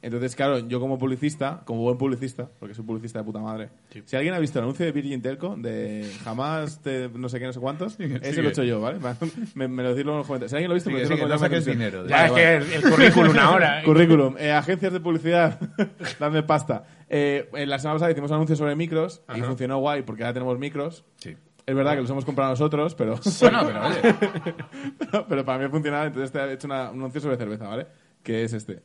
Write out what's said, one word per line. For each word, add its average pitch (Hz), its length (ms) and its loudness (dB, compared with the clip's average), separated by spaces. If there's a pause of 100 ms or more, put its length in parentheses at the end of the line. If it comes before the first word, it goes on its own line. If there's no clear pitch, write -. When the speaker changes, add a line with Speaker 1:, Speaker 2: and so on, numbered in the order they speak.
Speaker 1:
Entonces, 120 320 -4
claro, 139 240 0
yo 120 200 -4
como 131 200 -4
publicista, 139 640 -4
como 117 160 -6
buen 123 160 0
publicista, 123 500 -4 (120)
porque 104 160 -16
soy 113 100 -12
publicista 113 340 -8
de 107 60 -8
puta 107 140 -10
madre, 110 300 -10 (220)
Speaker 2:
Sí. 107 140 -20
Speaker 1:
si - 100 -8
alguien 156 200 -2
ha 175 40 -2
visto 151 200 -2
el 117 60 -2
anuncio 170 200 -2
de 160 60 -2
Virgin 139 300 -4
Telco, 139 360 -6
de 107 540 -8 (120)
jamás 147 600 -6
te, 131 260 -6
no 123 200 -8
sé 120 100 -6
qué, 123 80 -8
no 127 60 -8
sé 123 60 -10
cuántos, 156 340 -6
Speaker 3:
Sigue, 170 240 -6
Speaker 1:
ese 131 140 -6
Speaker 3:
sigue. 151 120 -2
Speaker 1:
lo 147 60 2
he - 20 -4
hecho 143 120 0
yo, 117 180 0
¿vale? 135 180 -4
<laughs> 160 560 -6
Me, 135 120 -4
me 127 160 -6
lo 127 60 0
decís 127 140 0
luego 147 140 -2
en - 20 -2
los 139 80 -6
comentarios. 127 240 -6
Si 135 60 -4
alguien 175 120 -2
lo 175 40 2
ha - 20 2
visto, 180 160 0
Speaker 3:
Sigue, 131 120 -2
Speaker 1:
me - 0 -
lo 143 60 0
decís 156 100 2
Speaker 3:
sigue, - 20 2
Speaker 1:
luego - 40 2
en - 40 0
Speaker 3:
no 147 40 2
Speaker 1:
los 147 300 2
Speaker 3:
saques - 0 -
Speaker 1:
comentarios. 113 400 -2
Speaker 3:
dinero. - 40 -6
Speaker 2:
Ya, 143 80 2
Speaker 1:
Vale, 165 400 6
Speaker 2:
es 151 60 4
Speaker 1:
vale. 147 80 -4
Speaker 2:
que 160 80 -2
el, 147 80 0
el 269 60 8
currículum 165 480 8
ahora, 151 400 6
¿eh? 156 40 -8
Speaker 1:
<laughs> - 20 2
Currículum. 156 540 8
Eh, 147 120 0
agencias 165 420 0
de 180 60 -2
publicidad, 165 600 2 (300)
<laughs> - 300 -12
dadme 151 240 0
pasta. 151 400 0 (300)
Eh, 143 400 0
eh, 143 140 -6
la 139 100 -2
semana 151 180 -2
pasada 165 160 2
hicimos 143 200 -2
un 156 40 0
anuncio 156 200 2
sobre 147 200 0
micros 165 540 -2
y 127 120 -10
Speaker 2:
Ajá. - 20 -2
Speaker 1:
funcionó 127 360 -2
guay 143 220 -2
porque 110 220 -8
ahora 120 100 -4
tenemos 127 240 -4
micros. 147 460 -8 (140)
Speaker 3:
Sí. - 180 -18 (300)
Speaker 1:
Es 135 100 -2
verdad 139 200 2
que 139 60 -2
los 123 80 -4
hemos 135 160 -4
comprado 135 260 0
nosotros, 147 440 0
pero 113 240 -2 (220)
Speaker 3:
Bueno, 240 260 8
pero 104 200 -4
oye. 208 320 4
Speaker 1:
<laughs> 175 340 -4 (460)
pero, - 280 -2
pero 139 180 -2
para 131 140 -2
mí 135 60 -4
ha 135 40 -4
funcionado, 147 360 -2
entonces 131 260 -6
te 147 80 -4
he 139 140 -4
hecho 135 140 -12
una, 135 220 -6
un 120 100 -12
anuncio 135 220 -8
sobre 139 160 -2
cerveza, 107 300 -8
¿vale? 113 180 -8 (380)
Que 113 220 -2
es 113 80 -6
este. 104 320 -10